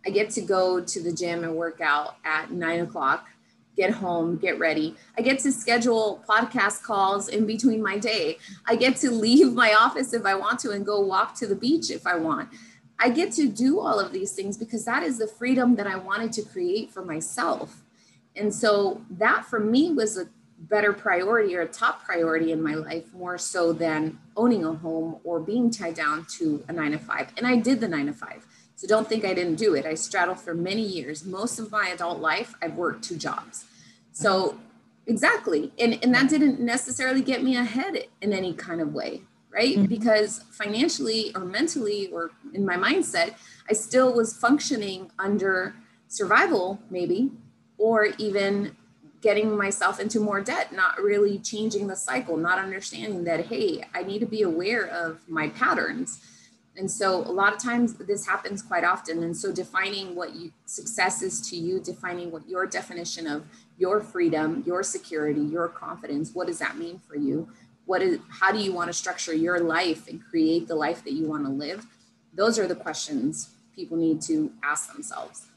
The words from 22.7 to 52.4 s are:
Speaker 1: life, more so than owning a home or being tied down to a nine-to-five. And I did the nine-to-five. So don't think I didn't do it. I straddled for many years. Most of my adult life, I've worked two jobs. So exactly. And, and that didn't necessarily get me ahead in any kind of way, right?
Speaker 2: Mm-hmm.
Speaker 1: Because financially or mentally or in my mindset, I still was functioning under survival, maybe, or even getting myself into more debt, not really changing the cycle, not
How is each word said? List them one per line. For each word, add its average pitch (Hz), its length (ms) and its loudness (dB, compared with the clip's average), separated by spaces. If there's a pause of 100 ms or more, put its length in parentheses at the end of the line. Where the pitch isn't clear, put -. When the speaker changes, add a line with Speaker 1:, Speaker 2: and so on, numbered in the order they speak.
Speaker 1:
life, 156 380 -8
more 180 240 -8
so 170 340 0
than 156 480 0 (160)
owning 220 300 4
a 160 80 -2
home 160 500 -4
or 170 160 -2
being 226 320 2
tied 170 240 -6
down 156 300 -2 (120)
to 151 300 -2
a 165 60 -8
nine-to-five. 151 640 -4
And 233 100 -2
I 247 80 4
did 240 240 4
the 220 80 -2
nine-to-five. - 580 -6 (300)
So - 120 -14
don't 214 200 4
think 220 180 0
I 190 80 0
didn't 175 220 0
do 208 180 4
it. 135 120 2
I 156 100 -4
straddled 180 440 -2
for 170 140 -8
many 185 280 -2
years. 156 440 -6
Most 196 340 -6
of 208 120 -10
my 208 180 0
adult 175 300 -4
life, 160 420 -2
I've 160 140 -6
worked 170 280 -4
two 175 140 -8
jobs. - 480 -8 (460)
So 190 480 2 (480)
exactly. 233 720 2
And, 233 240 4
and 247 100 6
that 262 160 6
didn't 294 300 6
necessarily 254 600 0
get 262 220 0
me 262 120 4
ahead 247 500 -2 (160)
in 202 120 0
any 185 200 -2
kind 170 280 -6
of 151 120 -2
way, - 280 -6 (280)
right? 240 280 2
Speaker 2:
Mm-hmm. 196 80 6
Speaker 1:
Because 214 680 2
financially 220 840 -2
or 190 100 -4
mentally 208 600 -2
or 165 240 -6 (220)
in 196 120 0
my 180 100 0
mindset, 196 600 0 (340)
I 214 40 4
still 254 400 4
was 226 240 2
functioning 208 800 0
under 190 560 0 (340)
survival, 208 720 2 (100)
maybe, 180 420 0 (460)
or 214 300 4 (100)
even 202 580 0 (460)
getting 214 360 4
myself 196 420 0
into 214 200 0
more 208 200 0
debt, 247 340 -4
not 180 280 2
really 202 360 4
changing 208 500 -4
the 190 80 -6
cycle, 190 420 -4
not 175 200 2